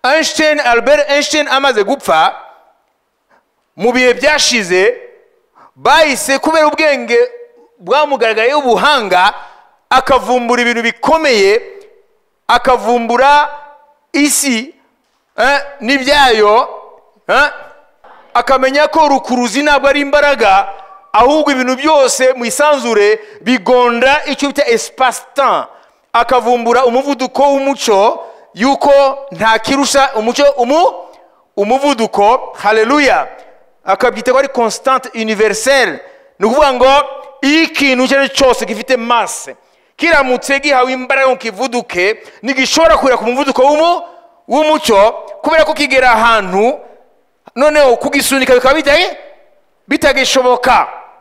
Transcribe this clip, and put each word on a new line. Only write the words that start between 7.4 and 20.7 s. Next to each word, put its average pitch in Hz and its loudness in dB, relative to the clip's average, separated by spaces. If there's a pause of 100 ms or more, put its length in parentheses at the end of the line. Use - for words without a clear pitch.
bwamugaragayeho 233 -2
ubuhanga, 214 0 (560)
akavumbura 247 0
ibintu 233 -2
bikomeye, 233 0 (880)
akavumbura 240 2 (640)
isi, 269 -2 (640)
eh, 269 0 (220)
n'ibyayo, 247 2 (580)
eh, 269 2 (840)
akamenya 262 0
ko 302 2
rukuruzi 247 -2
ntabwo 285 2
ari 285 2
imbaraga, 277 2 (460)